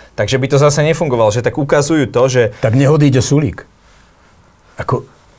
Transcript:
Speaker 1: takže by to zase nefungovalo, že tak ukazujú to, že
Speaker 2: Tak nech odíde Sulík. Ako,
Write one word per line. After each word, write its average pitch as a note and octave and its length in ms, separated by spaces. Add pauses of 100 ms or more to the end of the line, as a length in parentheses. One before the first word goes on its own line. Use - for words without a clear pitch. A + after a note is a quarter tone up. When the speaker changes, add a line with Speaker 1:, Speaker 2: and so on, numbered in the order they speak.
(160)
Speaker 1:
takže A2 240
by C3+ 80
to C#3+ 80
zase D3 240
nefungovalo, D3 480
že A2 160
tak B2+ 160
ukazujú C#3+ 480
to, A#2+ 160
že B2+ 180 (140)
Speaker 2:
Tak A2 160
nech C3+ 160
odíde C#3+ 320
Sulík. C#3 480 (1120)
Ako, - 260 (340)